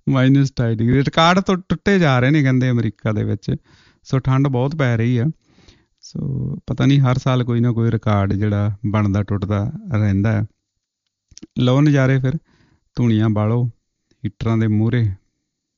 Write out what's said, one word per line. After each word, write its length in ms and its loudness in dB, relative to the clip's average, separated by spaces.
ਮਾਈਨਸ 420 2
ਅਠਾਈ 240 -2
ਡਿਗਰੀ 240 0
ਰਿਕਾਰਡ 420 2
ਤੋਂ 160 0
ਟੁੱਟੇ 420 0
ਜਾ 200 2
ਰਹੇ 120 2
ਨੇ 120 2
ਕਹਿੰਦੇ 280 2
ਅਮਰੀਕਾ 420 -2
ਦੇ 120 -4
ਵਿੱਚ। 300 -4
ਸੋ 160 -2
ਠੰਡ 300 2
ਬਹੁਤ 280 -2
ਪੈ 200 0
ਰਹੀ 220 0
ਆ। 80 0
ਸੋ 200 -14
ਪਤਾ 200 -2
ਨਹੀਂ, 140 4
ਹਰ 180 2
ਸਾਲ 260 0
ਕੋਈ 160 -2
ਨਾ 120 2
ਕੋਈ 180 0
ਰਿਕਾਰਡ 420 0
ਜਿਹੜਾ 440 -2
ਬਣਦਾ 360 0
ਟੁੱਟਦਾ 500 -4
ਰਹਿੰਦਾ 380 0
ਹੈ। 140 -2
ਲਓ 220 2
ਨਜ਼ਾਰੇ 380 2
ਫਿਰ, 140 -2
ਧੂਣੀਆਂ 340 2
ਬਾਲੋ 400 -2
ਹੀਟਰਾਂ 340 -4
ਦੇ 80 0
ਮੂਹਰੇ। 440 0